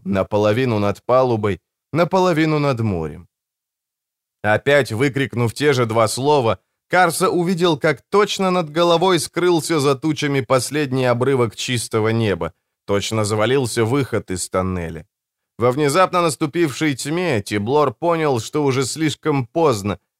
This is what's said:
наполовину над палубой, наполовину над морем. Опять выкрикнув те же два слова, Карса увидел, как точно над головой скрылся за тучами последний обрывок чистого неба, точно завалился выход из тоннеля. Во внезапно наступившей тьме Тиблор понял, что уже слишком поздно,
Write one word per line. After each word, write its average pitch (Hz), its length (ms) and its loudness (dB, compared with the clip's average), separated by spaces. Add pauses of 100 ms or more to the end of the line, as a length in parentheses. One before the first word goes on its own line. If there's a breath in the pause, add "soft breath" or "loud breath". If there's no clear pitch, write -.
наполовину 104 760 0
над 101 280 -2
палубой, 117 540 2 (320)
наполовину 160 680 2
над 139 220 0
морем. 85 480 -4 (1120)
Опять 113 500 2
выкрикнув 120 600 -2
те 147 200 0
же 123 140 0
два 110 220 2
слова, 127 500 0 (300)
Карса 180 400 2
увидел, 170 500 0
как 151 320 -2
точно 196 400 0
над 180 200 -2
головой 170 480 2
скрылся 170 600 0
за 139 140 2
тучами 143 480 -2
последний 131 640 0
обрывок 123 500 0
чистого 110 540 -2
неба, 98 420 0 (340)
точно 101 380 -2
завалился 113 600 0
выход 117 460 -2
из 92 180 -6
тоннеля. 90 580 -4 (520)
Во 120 120 2
внезапно 156 520 2
наступившей 156 720 -2
тьме 147 480 -2
Тиблор 123 520 0
понял, 156 460 0
что 151 240 -4
уже 135 200 0
слишком 147 640 -2
поздно, 113 520 0 (220)